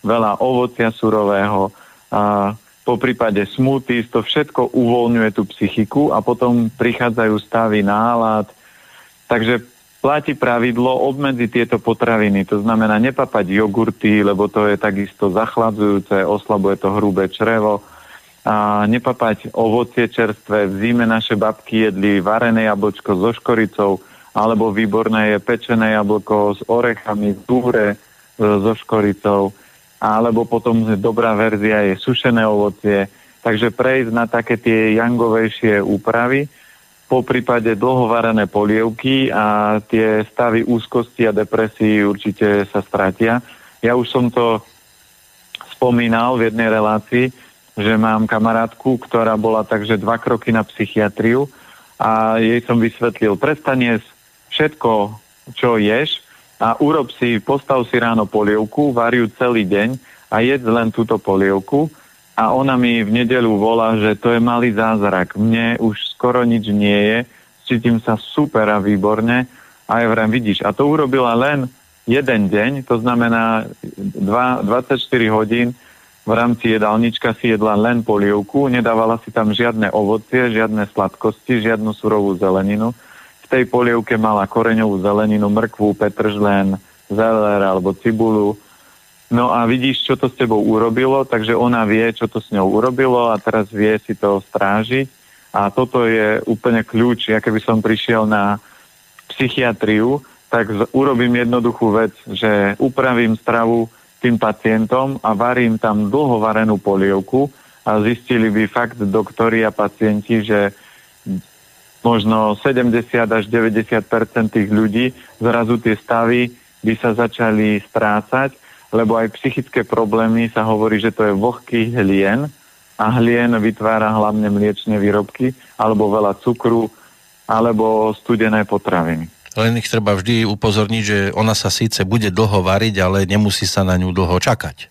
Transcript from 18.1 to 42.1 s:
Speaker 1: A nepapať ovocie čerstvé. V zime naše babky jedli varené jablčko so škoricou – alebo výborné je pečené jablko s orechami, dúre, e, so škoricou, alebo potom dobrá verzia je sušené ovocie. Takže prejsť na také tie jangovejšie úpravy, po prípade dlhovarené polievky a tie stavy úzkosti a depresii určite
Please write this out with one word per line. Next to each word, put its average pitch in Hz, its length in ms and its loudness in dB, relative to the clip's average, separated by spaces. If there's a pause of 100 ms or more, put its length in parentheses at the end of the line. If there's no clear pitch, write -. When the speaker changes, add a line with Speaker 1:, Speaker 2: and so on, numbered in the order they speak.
Speaker 1:
A 104 400 0
nepapať 117 720 -2
ovocie 117 560 0
čerstvé. 104 560 -2
V 95 80 -6
zime 117 320 0
naše 113 240 -2
babky 110 560 0
jedli 98 320 0
varené 113 480 0
jablčko 101 480 -2
so 113 160 0
škoricou – 104 640 0 (320)
alebo 110 400 0
výborné 107 680 0
je 98 60 -2
pečené 113 560 0
jablko 104 560 0
s 98 160 -8
orechami, 110 640 -2 (160)
dúre, 120 440 0
e, - 20 -6 (420)
so 104 400 2
škoricou, 101 760 0 (460)
alebo 110 480 0
potom 113 560 0
dobrá 113 320 0
verzia 107 480 0 (100)
je 92 60 -2
sušené 120 480 0
ovocie. 104 640 0 (320)
Takže 110 320 0
prejsť 127 400 0
na 117 160 -2
také 117 260 -2
tie 110 460 2
jangovejšie 113 800 0
úpravy, 120 640 0 (640)
po 127 160 0
prípade 117 480 0
dlhovarené 113 720 2
polievky 110 880 0
a 104 480 0
tie 110 480 0
stavy 117 320 0
úzkosti 117 640 -2
a 107 80 0
depresii 107 720 0
určite 101 640 0